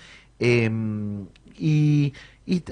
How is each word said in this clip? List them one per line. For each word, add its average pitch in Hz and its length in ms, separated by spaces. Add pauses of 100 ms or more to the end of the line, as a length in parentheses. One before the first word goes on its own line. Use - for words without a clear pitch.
(380)
em, 110 880 (340)
y, 151 520 (340)
y, 180 260